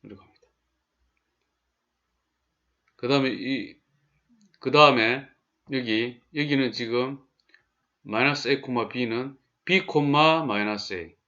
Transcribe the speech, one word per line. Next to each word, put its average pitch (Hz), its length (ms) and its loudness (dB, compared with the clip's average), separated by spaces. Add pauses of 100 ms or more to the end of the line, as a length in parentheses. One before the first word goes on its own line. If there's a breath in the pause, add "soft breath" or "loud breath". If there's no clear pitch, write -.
이리 101 120 -20
갑니다. - 320 -20 (2500)
그 123 140 -8
다음에 135 220 2
이, 127 440 -8 (840)
그 131 120 -6
다음에 131 560 6 (440)
여기, 120 500 -4 (120)
여기는 143 380 0
지금 123 480 -4 (840 soft breath)
마이너스 120 460 -2
A 135 140 0
콤마 120 260 -4
B는 123 500 -6 (280)
B 185 200 0
콤마 156 600 2
마이너스 104 480 -4
A. 85 220 -12 (120)